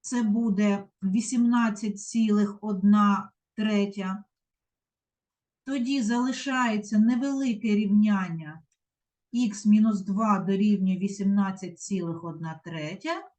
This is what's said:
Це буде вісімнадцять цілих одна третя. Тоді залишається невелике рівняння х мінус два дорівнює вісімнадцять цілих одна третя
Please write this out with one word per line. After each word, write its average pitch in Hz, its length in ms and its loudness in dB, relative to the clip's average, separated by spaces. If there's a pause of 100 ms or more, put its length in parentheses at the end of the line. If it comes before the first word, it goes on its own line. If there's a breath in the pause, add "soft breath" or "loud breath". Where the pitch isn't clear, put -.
Це 240 220 -2
буде 208 640 0 (140)
вісімнадцять 226 960 0
цілих 208 600 0
одна 202 720 2 (240)
третя. 202 680 -2 (1400)
Тоді 269 380 -2
залишається 240 960 -2
невелике 247 720 0
рівняння 196 920 0 (920)
х - 140 -4
мінус 214 340 6
два 202 380 0
дорівнює 190 580 2
вісімнадцять 196 840 -2
цілих 170 440 -6
одна 165 400 -10
третя 185 760 -10